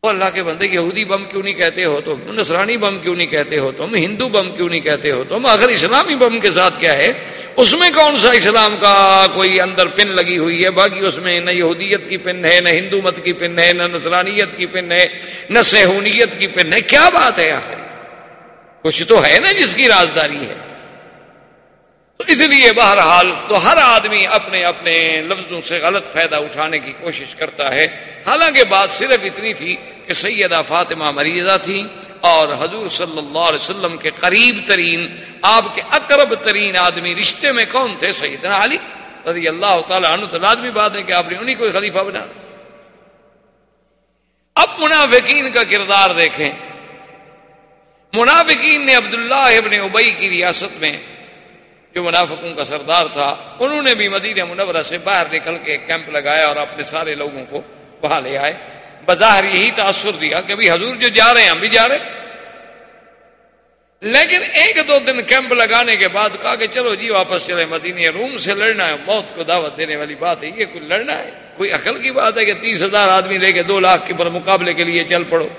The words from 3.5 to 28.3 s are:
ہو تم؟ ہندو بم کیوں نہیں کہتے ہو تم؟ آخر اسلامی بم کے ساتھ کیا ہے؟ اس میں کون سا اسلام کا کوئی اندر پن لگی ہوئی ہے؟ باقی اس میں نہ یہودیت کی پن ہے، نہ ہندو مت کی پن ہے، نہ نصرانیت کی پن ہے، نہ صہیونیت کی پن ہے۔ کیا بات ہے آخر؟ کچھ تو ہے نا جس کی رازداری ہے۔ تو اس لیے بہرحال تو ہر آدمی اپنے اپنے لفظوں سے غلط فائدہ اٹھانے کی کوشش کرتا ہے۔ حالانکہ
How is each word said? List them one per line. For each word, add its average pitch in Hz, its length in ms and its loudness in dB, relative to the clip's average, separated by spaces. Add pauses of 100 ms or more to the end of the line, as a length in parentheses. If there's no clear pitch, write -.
ہو 135 180 -2
تم؟ 208 180 -6
ہندو 208 340 -2
بم 196 280 -2
کیوں 175 120 -2
نہیں 170 120 -2
کہتے 147 300 -2
ہو 131 180 -2
تم؟ 240 180 -2
آخر 220 220 4
اسلامی 240 460 2
بم 233 260 2
کے 202 100 2
ساتھ 175 300 2
کیا 165 120 2
ہے؟ 147 200 2 (440)
اس 247 180 6
میں 349 200 4
کون 294 240 4
سا 220 120 6
اسلام 214 500 4
کا 196 540 6
کوئی 185 260 2
اندر 185 260 0
پن 202 220 0
لگی 180 300 -2
ہوئی 170 260 0
ہے؟ 185 60 2
باقی 190 300 2
اس 170 180 -2
میں 175 220 -2
نہ 180 100 -4
یہودیت 180 580 -2
کی 190 80 -6
پن 180 280 -6
ہے، 175 160 6
نہ 180 80 0
ہندو 190 360 0
مت 175 200 -4
کی 175 80 -2
پن 170 260 -4
ہے، 175 140 4
نہ 175 100 0
نصرانیت 175 760 -2
کی 180 100 -6
پن 175 260 -6
ہے، 175 140 4 (440)
نہ 220 120 4
صہیونیت 202 760 4
کی 190 80 -2
پن 170 260 0
ہے۔ 220 80 2
کیا 302 280 4
بات 233 300 2
ہے 160 140 2
آخر؟ 131 220 -8 (1080)
کچھ 156 200 0
تو 160 220 4
ہے 151 140 6
نا 381 140 2
جس 370 220 2
کی 240 140 4
رازداری 151 580 2
ہے۔ - 80 -12 (1600)
تو - 100 -10
اس - 140 4
لیے 277 320 6
بہرحال 185 600 6 (160)
تو 208 220 4
ہر 330 120 6
آدمی 214 440 4
اپنے 190 380 0
اپنے 165 640 0
لفظوں 175 340 -8
سے 170 180 -4
غلط 180 340 -2
فائدہ 156 240 0
اٹھانے 151 420 -4
کی 135 140 -10
کوشش 139 420 -10
کرتا 139 400 -4
ہے۔ 151 100 2 (420)
حالانکہ 285 380 4